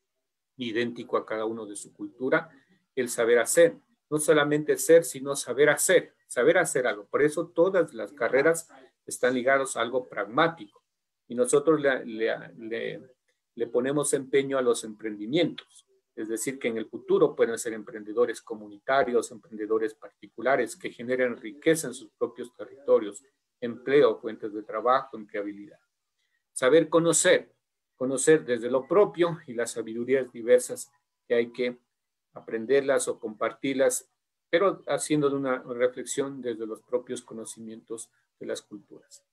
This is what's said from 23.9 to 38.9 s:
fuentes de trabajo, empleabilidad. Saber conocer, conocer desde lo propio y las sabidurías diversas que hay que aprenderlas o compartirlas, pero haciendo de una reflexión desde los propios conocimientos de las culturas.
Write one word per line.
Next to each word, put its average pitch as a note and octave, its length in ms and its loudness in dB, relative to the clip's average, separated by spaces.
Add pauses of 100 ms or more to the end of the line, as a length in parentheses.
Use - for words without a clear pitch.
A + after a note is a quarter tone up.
fuentes A2 340 -10
de G#2 100 -8
trabajo, A2+ 540 -2
empleabilidad. G2+ 600 -10 (760)
Saber D#3 360 4
conocer, E3 640 4 (420)
conocer C3+ 480 2
desde A#2 260 -4
lo C3 160 0
propio E3+ 600 2
y B2 80 -12
las A#2 180 -4
sabidurías A#2+ 600 -4
diversas A#2+ 600 2 (340)
que B2 100 0
hay A#2+ 160 0
que B2 260 -4 (560)
aprenderlas C3 760 0
o A#2+ 100 -6
compartirlas, B2+ 920 -2 (400)
pero F3+ 380 2
haciendo C#3+ 420 0
de C#3 60 -2
una C3 260 -4
reflexión B2+ 800 -4
desde A2+ 240 -6
los G#2+ 160 -10
propios B2 400 -6
conocimientos A2+ 880 -16 (280)
de - 80 -14
las A2 160 -8
culturas. - 720 -20